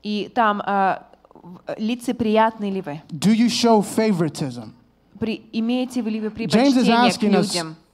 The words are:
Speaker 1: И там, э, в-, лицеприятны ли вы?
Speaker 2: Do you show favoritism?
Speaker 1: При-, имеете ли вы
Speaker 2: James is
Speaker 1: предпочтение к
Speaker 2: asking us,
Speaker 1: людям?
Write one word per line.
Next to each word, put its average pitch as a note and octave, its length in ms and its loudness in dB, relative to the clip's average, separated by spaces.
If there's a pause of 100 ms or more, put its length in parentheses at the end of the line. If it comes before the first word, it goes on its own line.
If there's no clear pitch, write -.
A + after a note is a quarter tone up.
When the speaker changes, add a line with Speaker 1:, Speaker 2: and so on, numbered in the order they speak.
Speaker 1:
И G#3 300 -6
там, G#3 300 0
э, G3 340 0 (360)
в-, F3 240 -20 (180)
лицеприятны A3 920 0
ли G3 100 -4
вы? D3+ 300 -12
Speaker 2:
Do E3+ 240 2
you A#3 140 4
show A3+ 340 4
favoritism? D#3+ 880 -2 (460)
Speaker 1:
При-, A3+ 340 -6
имеете B3 500 -4
ли G#3+ 180 -4
вы G#3+ 80 -6
Speaker 2:
James A3+ 480 2
is B3 80 2
Speaker 1:
предпочтение - 0 -
к A#3 320 4
Speaker 2:
asking G3+ 180 2
us, F#3+ 180 0
Speaker 1:
людям? D#3+ 240 -6 (180)